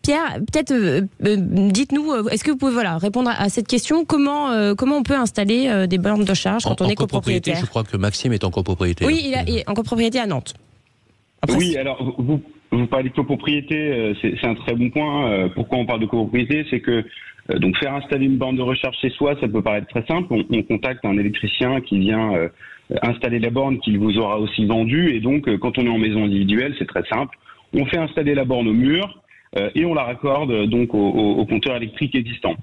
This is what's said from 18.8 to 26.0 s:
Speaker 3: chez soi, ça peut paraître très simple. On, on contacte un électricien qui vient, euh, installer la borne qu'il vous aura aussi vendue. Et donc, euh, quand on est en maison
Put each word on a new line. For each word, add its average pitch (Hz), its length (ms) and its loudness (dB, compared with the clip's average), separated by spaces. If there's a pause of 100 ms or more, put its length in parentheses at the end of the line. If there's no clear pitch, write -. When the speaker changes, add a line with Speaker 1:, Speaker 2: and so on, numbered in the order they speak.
Speaker 3:
chez 131 80 0
soi, 143 320 0
ça 123 60 0
peut 107 120 0
paraître 104 280 0
très 117 180 -4
simple. 175 240 -2
On, 113 200 2
on 113 120 2
contacte 123 420 -4
un 101 140 2
électricien 110 640 0
qui 101 160 0
vient, 110 360 2
euh, 85 140 0 (540)
installer 120 380 -2
la 117 100 0
borne 131 300 0
qu'il 107 180 2
vous 104 180 2
aura 107 220 0
aussi 107 260 -2
vendue. 117 500 2
Et 110 60 -2
donc, 139 280 0
euh, 104 100 2
quand 123 180 -2
on 127 80 2
est 120 60 2
en 113 80 2
maison 107 260 2